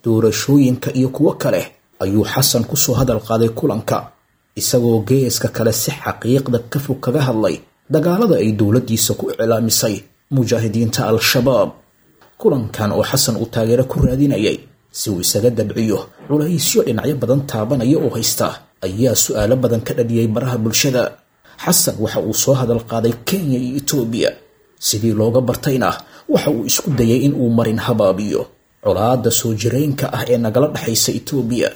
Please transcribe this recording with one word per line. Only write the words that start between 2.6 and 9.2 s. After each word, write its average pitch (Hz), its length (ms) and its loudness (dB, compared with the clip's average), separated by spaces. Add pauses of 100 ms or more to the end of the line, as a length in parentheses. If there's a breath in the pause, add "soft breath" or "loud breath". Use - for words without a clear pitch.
ku - 120 -4
soo - 180 0
hadal 120 260 2
qaaday 113 300 2
kulanka, 113 480 -2 (580)
isagoo 117 460 2
geeska 123 460 0
kale 113 240 0
si - 180 -4
xaqiiqda 127 680 -2 (100)
ka - 100 -4
fog 135 220 -4
kaga 131 200 -2
hadlay 110 360 0 (340)
dagaalada 175 460 2
ay 110 160 2
dowladdiisa 110 600 0
ku - 160 -6